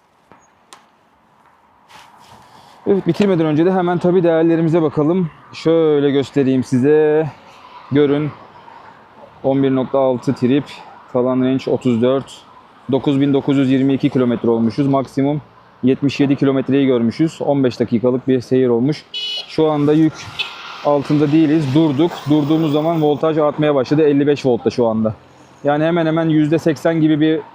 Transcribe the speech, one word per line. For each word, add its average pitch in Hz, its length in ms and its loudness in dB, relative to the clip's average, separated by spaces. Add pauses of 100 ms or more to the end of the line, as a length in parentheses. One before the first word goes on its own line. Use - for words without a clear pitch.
(3000)
Evet, 190 200 0
bitirmeden 170 380 0
önce 156 200 0
de 190 60 2
hemen 180 260 0
tabii 180 260 0
değerlerimize 165 580 2
bakalım. 156 480 0 (240)
Şöyle 156 580 2
göstereyim 131 520 0
size. 151 640 2 (640)
Görün. 143 380 2 (1120)
On 135 200 2
bir 131 120 2
nokta 131 240 -2
altı 131 340 0
trip, 131 320 0 (480)
kalan 127 280 0
range 131 300 -2
otuz 123 300 0
dört. 131 400 -2 (500)
Dokuz 135 300 0
bin 143 120 2
dokuz 139 240 0
yüz 131 140 2
yirmi 135 220 2
iki 131 160 0
kilometre 120 400 0
olmuşuz. 117 380 0
Maksimum 139 540 -2 (420)
yetmiş 131 360 0
yedi 139 160 2
kilometreyi 135 520 0
görmüşüz. 127 540 0
On 143 220 0
beş 123 160 -2
dakikalık 123 480 0
bir 127 140 0
seyir 131 260 0
olmuş. 120 380 -2 (420)
Şu 156 240 0
anda 147 220 0
yük 156 200 2 (720)
altında 147 460 0
değiliz. 151 440 2
Durduk. 160 360 2 (180)
Durduğumuz 151 420 0
zaman 156 300 0
voltaj 151 360 0
artmaya 147 380 0
başladı. 147 260 0
Elli 147 260 2
beş 143 180 -2
voltta 120 240 0
şu 120 180 0
anda. 110 260 -2 (500)
Yani 147 200 0
hemen 165 220 0
hemen 160 240 -2
yüzde 151 300 2
seksen 165 420 -2
gibi 156 200 2
bir 156 180 0 (160)